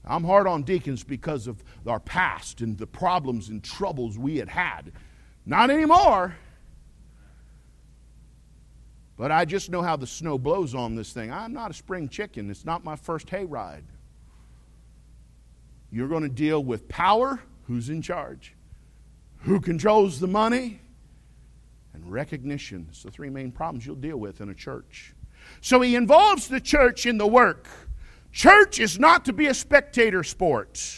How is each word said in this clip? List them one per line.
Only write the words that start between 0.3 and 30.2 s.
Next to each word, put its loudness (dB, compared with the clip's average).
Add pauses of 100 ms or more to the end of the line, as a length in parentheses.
on -2
deacons -4
because -8
of -14 (240)
our -4
past -4
and -6
the -12
problems -4
and -12
troubles -8
we -4
had -6
had. -8 (540)
Not 4
anymore. 4 (2750)
But -6
I 2
just -6
know -4
how -2
the -10
snow -8
blows -2
on -6
this -10
thing. -12
I'm -12
not -12
a -14
spring -10
chicken. -12
It's -14
not -8
my -10
first -10
hayride. -10 (2000)
You're -6
gonna -4
deal -2
with -8
power, 0 (260)
who's -6
in -8
charge, -12 (840)
who 0
controls 2
the -2
money, -2 (1120)
and -16
recognition. -10
It's -20
the -16
three -14
main -10
problems -10
you'll -12
deal -8
with -10
in -12
a -14
church. -16 (480)
So 4
he 2
involves 6
the -4
church 2
in 0
the 0
work. 4 (640)
Church 8
is -2
not 6
to -2
be 0
a 0
spectator 2